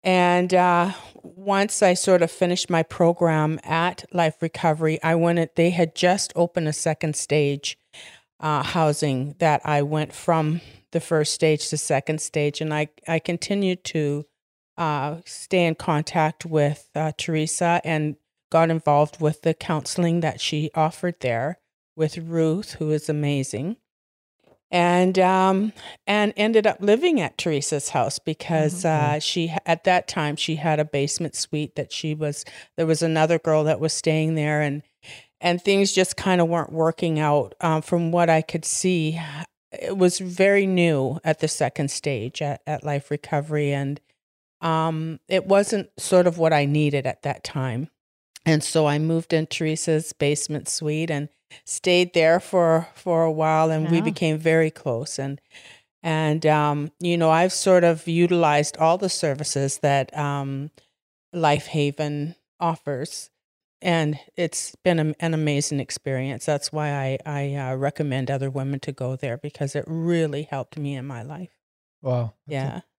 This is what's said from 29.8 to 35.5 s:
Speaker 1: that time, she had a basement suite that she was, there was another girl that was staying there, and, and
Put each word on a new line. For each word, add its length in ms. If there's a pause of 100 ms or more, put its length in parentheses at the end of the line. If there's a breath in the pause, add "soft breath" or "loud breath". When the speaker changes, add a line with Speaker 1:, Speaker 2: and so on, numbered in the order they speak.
Speaker 1:
that 220
time, 280
she 220
had 220
a 60
basement 500
suite 400
that 160
she 220
was, 320 (320 loud breath)
there 80
was 160
another 380
girl 240
that 160
was 140
staying 420
there, 260
and, 220 (580 loud breath)
and 200